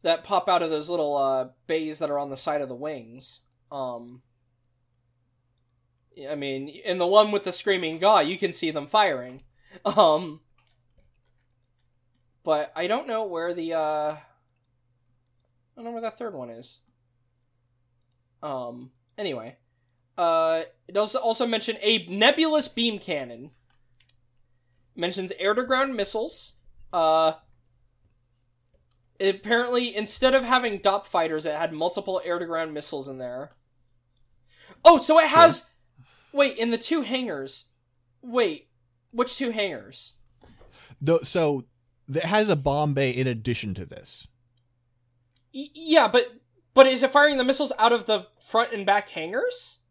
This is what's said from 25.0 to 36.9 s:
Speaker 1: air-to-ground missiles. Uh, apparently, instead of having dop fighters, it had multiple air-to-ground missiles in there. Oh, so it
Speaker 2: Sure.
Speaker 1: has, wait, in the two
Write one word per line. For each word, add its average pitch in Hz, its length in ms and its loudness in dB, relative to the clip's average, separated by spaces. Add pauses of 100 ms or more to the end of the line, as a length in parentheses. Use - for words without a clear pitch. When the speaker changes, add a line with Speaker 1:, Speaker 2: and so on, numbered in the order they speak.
Speaker 1:
air-to-ground 254 560 0
missiles. 220 600 -6 (360)
Uh, 160 420 4 (1900)
apparently, 233 760 0
instead 233 400 2
of 262 100 4
having 240 340 0
dop 202 280 0
fighters, 160 400 -2
it 151 80 -4
had 160 180 -4
multiple 175 520 -4
air-to-ground 165 480 -4
missiles 143 360 -10
in 131 100 -12
there. 127 340 -10 (1300)
Oh, 330 160 12
so 311 180 6
it 311 100 6
Speaker 2:
Sure. 302 120 4
Speaker 1:
has, - 260 6 (680)
wait, 277 240 2
in 233 140 -2
the 233 80 0
two 302 240 -2